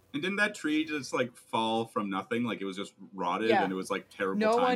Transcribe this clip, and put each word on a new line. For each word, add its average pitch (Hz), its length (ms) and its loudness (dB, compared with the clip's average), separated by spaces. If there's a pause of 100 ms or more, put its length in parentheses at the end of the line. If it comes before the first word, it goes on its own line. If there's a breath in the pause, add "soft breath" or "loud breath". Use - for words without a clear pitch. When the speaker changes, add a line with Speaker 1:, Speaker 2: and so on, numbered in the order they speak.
(140)
Speaker 1:
And 143 80 -4
didn't 190 140 -2
that 208 180 2
tree 156 320 0
just, 151 260 -6
like, 127 240 -2
fall 113 480 0
from 104 240 -4
nothing? 98 340 -2
Like, 98 200 -4
it - 20 -4
was 95 140 -6
just 98 160 -8 (180)
rotted, 95 380 0
Speaker 2:
Yeah. 98 120 6
Speaker 1:
and 95 80 0
it 92 60 -2
was, 98 140 -4
like, 95 180 -4
terrible 98 320 -2
Speaker 2:
No 220 160 4
one 247 80 4 (120)